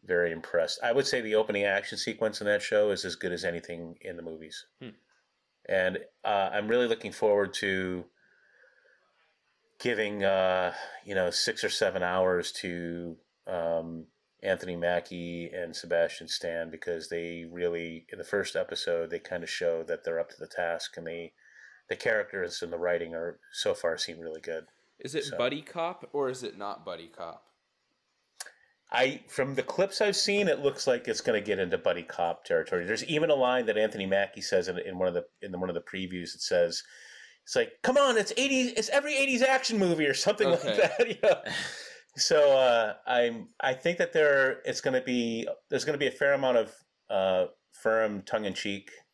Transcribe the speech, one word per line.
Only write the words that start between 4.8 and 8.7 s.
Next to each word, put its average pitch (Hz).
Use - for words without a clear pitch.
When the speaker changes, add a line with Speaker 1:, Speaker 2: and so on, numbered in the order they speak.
Speaker 2:
Hmm. 131
Speaker 1:
And, 92
uh, 101
I'm 104
really 120
looking 110
forward 101
to 92